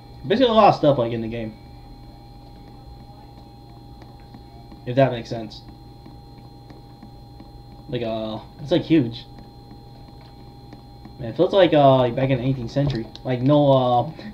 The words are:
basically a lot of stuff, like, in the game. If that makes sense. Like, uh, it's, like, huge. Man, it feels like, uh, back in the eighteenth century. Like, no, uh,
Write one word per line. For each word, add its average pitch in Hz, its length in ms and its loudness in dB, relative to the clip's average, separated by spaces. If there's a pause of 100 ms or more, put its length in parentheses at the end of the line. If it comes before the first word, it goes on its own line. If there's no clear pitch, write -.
(260)
basically 233 240 2
a 220 40 0
lot 214 140 6
of - 60 4
stuff, 135 240 2
like, 117 140 -2
in 113 80 -6
the 113 80 -8
game. 110 260 -10 (3250)
If 123 100 -8
that 131 160 4
makes 113 160 -10
sense. 117 340 -12 (2250)
Like, 123 140 -6
uh, 110 360 -6 (220)
it's, 139 100 -12
like, 170 120 2
huge. 127 420 0 (1900)
Man, 117 120 -10
it 113 60 -12
feels 180 160 0
like, 190 200 4
uh, 135 380 6
back 131 200 -2
in 127 80 0
the 117 60 -6
eighteenth 127 260 -4
century. 127 360 -2 (180)
Like, 127 160 -4
no, 143 320 4
uh, 123 400 2 (220)